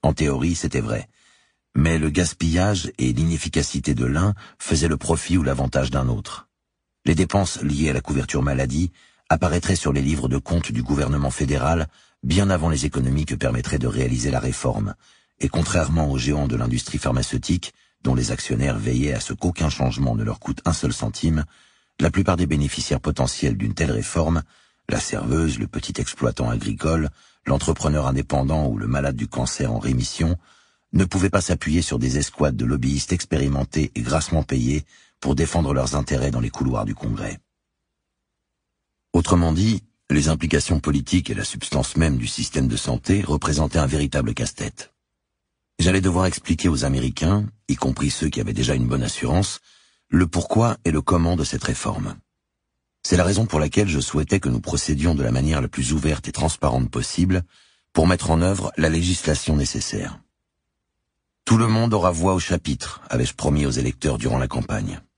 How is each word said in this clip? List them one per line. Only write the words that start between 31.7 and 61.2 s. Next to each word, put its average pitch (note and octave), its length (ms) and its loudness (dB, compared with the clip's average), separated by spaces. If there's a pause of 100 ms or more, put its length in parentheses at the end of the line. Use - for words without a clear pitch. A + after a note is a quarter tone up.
sur - 160 -2
des C2 180 2
escouades C#2+ 400 0
de A#1+ 80 0
lobbyistes C2 480 0
expérimentés C#2 800 0
et - 80 -6
grassement D2+ 400 0
payés C2 440 0 (340)
pour C2+ 160 0
défendre D#2+ 380 0
leurs C2 220 0
intérêts C2+ 360 0
dans A#1 80 -2
les A#1 100 0
couloirs A#1+ 360 -2
du G#1 100 -4
Congrès. - 440 -6 (1700)
Autrement E2+ 380 4
dit, G2+ 320 2 (260)
les D2 200 4
implications D2+ 500 2
politiques C#2+ 500 0
et - 60 -4
la G1+ 80 -6
substance - 520 -4
même D#2 220 2
du A#1 80 -4
système - 420 -2
de A1+ 100 0
santé F#2 440 0
représentaient D2+ 560 0
un D#2 80 4
véritable C#2 480 0
casse-tête. - 580 -8 (840)
J'allais F#2 240 4
devoir F#2 240 2
expliquer F2 440 0
aux C#2+ 160 0
Américains, C#2 600 0 (220)
y - 80 0
compris C2+ 340 0
ceux D#2 200 -2
qui - 120 -4
avaient - 120 -4
déjà B1 200 0
une B1 140 2
bonne B1+ 160 0
assurance, B1+ 560 0 (500)
le F2 160 4
pourquoi A2 600 2
et E2 60 0
le D2+ 100 2
comment E2+ 340 2
de D#2 80 0
cette - 200 -4
réforme. - 520 -4 (880)
C'est - 140 2
la F2+ 60 4
raison G2+ 220 2
pour D#2 140 0
laquelle D2+ 280 2
je D#2 120 0
souhaitais D2+ 400 0
que - 100 -2
nous A#1+ 100 0
procédions D2+ 560 0
de C#2 80 0
la A1+ 80 0
manière C#2+ 300 2
la D2 60 -2
plus C2+ 260 -2
ouverte D2+ 340 0
et - 40 -8
transparente C2 580 0
possible F2+ 540 0 (500)
pour D#2+ 140 4
mettre F2 240 2
en E2 100 4
œuvre F#2+ 360 0
la D#2+ 120 2
législation E2 640 0
nécessaire. « - 640 -4 (1300)